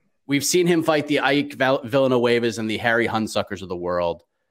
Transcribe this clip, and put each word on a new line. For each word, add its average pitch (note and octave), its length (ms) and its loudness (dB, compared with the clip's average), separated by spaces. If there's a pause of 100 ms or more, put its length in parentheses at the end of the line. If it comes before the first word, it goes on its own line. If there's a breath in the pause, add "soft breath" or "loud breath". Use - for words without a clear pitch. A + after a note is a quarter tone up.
(260)
we've C#3 180 0
seen F3+ 220 2
him E3+ 160 2
fight D#3 240 0
the C#3+ 140 0
Ike C#3+ 340 0
Val-, C3 280 0
Villanuevas A#2+ 760 2
and A2 100 -4
the G#2+ 80 -2
Harry A#2 320 0
Hunsuckers G2+ 540 -4
of F#2 80 -10
the F2+ 60 -8
world. F2 480 -4 (260)